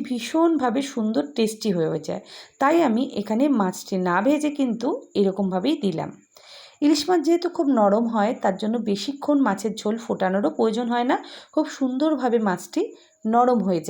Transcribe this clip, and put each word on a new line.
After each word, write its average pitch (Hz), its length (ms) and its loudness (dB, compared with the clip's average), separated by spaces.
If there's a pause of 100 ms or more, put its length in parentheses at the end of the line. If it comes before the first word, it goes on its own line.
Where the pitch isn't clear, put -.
ভীষণভাবে 277 720 0 (120)
সুন্দর 226 320 -2 (120)
টেস্টি 220 400 0
হয়ে 160 300 0
যায়। 175 160 -6 (360)
তাই 285 180 4 (120)
আমি 226 140 0 (180)
এখানে 220 240 0 (160)
মাছটি 190 340 -4 (140)
না 175 160 2
ভেজে 294 340 2
কিন্তু 247 300 -2 (320)
এরকমভাবেই 190 640 0
দিলাম। 160 260 -4 (720)
ইলিশ 294 240 4
মাছ 359 180 2
যেহেতু 339 260 2
খুব 339 180 -2
নরম 220 380 4
হয়, 226 260 0 (100)
তার 190 160 0
জন্য 214 200 -2
বেশিক্ষণ 254 640 -2
মাছের 220 340 0
ঝোল 220 240 -4
ফোটানোরও 196 520 -2
প্রয়োজন 233 380 0
হয় 240 220 0
না, 349 60 2 (360)
খুব 311 160 0
সুন্দরভাবে 262 680 0
মাছটি 208 440 -2 (440)
নরম 240 360 4
হয়ে 180 280 0